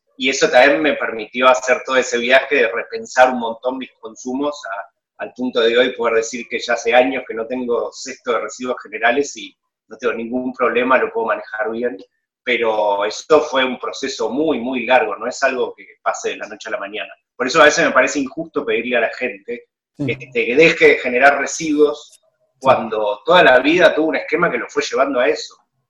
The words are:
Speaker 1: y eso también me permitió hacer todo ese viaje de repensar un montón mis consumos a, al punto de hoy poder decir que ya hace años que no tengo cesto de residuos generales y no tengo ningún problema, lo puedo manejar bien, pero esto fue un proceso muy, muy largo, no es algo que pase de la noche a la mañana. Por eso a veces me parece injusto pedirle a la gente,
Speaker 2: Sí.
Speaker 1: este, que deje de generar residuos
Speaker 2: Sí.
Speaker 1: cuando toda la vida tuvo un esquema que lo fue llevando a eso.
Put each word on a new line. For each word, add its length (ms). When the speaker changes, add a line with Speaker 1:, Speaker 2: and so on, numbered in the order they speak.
Speaker 1:
y 140
eso 180
también 320
me 140
permitió 540
hacer 360
todo 140
ese 180
viaje 400
de 160
repensar 600
un 80
montón 360
mis 140
consumos 580
a, 60
al 100
punto 260
de 160
hoy 180
poder 200
decir 340
que 100
ya 160
hace 200
años 340
que 60
no 120
tengo 460
cesto 400
de 80
residuos 420
generales 540
y 180
no 80
tengo 180
ningún 380
problema, 460
lo 140
puedo 160
manejar 420
bien, 260
pero 600
esto 360
fue 240
un 140
proceso 520
muy, 300
muy 260
largo, 300
no 100
es 160
algo 320
que 120
pase 280
de 60
la 100
noche 220
a 40
la 60
mañana. 340
Por 120
eso 140
a 40
veces 220
me 60
parece 260
injusto 480
pedirle 300
a 60
la 140
gente, 520
Speaker 2:
Sí. 120
Speaker 1:
este, 380
que 100
deje 320
de 100
generar 400
residuos 840
Speaker 2:
Sí. 400
Speaker 1:
cuando 640
toda 180
la 180
vida 340
tuvo 140
un 80
esquema 340
que 80
lo 100
fue 140
llevando 380
a 80
eso. 260